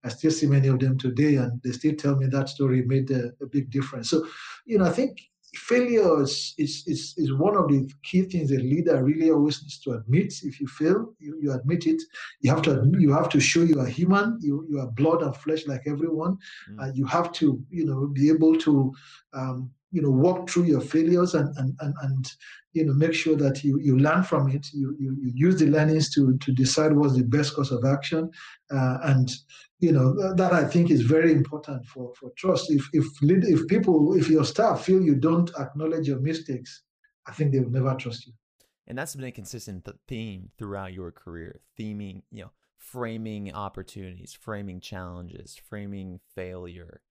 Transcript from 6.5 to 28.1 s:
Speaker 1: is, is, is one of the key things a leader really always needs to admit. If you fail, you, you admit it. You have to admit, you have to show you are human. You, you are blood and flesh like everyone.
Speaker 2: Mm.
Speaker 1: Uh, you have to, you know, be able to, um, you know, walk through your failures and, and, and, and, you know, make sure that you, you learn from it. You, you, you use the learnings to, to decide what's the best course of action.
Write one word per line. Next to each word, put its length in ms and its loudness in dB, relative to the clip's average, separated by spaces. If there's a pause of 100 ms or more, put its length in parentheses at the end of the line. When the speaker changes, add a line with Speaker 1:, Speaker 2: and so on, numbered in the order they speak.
Speaker 1:
is, 300 -4
is, 280 -6
is 160 0
one 240 2
of 120 2
the 200 2 (140)
key 200 2
things 280 -2
a 60 2
leader 480 0
really 260 2
always 320 2
needs 160 -18
to 140 -8
admit. 500 0
If 180 -10
you 60 -6
fail, 540 -2
you, 200 -12
you 120 -2
admit 340 -2
it. 160 0 (380)
You 100 2
have 120 2
to 180 2
admit, 200 4
you 120 6
have 160 2
to 100 2
show 240 2
you 160 4
are 80 0
human. 540 0
You, 280 -4
you 120 -4
are 80 -6
blood 340 0
and 140 -4
flesh 320 -4
like 180 -6
everyone. 520 -2 (300)
Speaker 2:
Mm. 140 -12
Speaker 1:
Uh, 100 -6
you 140 -2
have 280 -2
to, 360 0
you 160 -4
know, 220 -2
be 220 2
able 260 6
to, 360 2 (400)
um, 380 -8 (220)
you 100 -2
know, 80 2
walk 400 2
through 140 2
your 160 4
failures 540 2
and, 220 0
and, 220 -4
and, 240 -6
and, 300 -4 (400)
you 120 0
know, 80 0
make 220 2
sure 220 0
that 260 0
you, 160 0
you 180 2
learn 280 4
from 260 0
it. 220 -4
You, 260 -4
you, 240 -4
you 100 -4
use 280 2
the 60 6
learnings 480 2
to, 220 4
to 160 -2
decide 400 2
what's 240 4
the 60 2
best 320 0
course 160 -2
of 140 -2
action. 440 -2 (440)